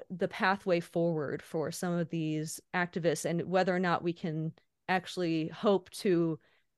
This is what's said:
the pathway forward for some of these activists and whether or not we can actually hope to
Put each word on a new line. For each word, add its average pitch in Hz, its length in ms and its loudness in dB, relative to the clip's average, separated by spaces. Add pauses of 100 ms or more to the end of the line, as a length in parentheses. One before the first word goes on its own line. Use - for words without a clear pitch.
the 185 200 -2
pathway 190 520 2
forward 170 640 -2
for 160 300 -4
some 175 200 -2
of 170 160 0
these 156 520 -4 (120)
activists 175 520 0
and 170 180 0
whether 185 320 2
or 180 60 0
not 180 220 2
we 170 120 -2
can 160 380 -4 (360)
actually 170 600 -2
hope 185 420 0
to 170 480 2 (400)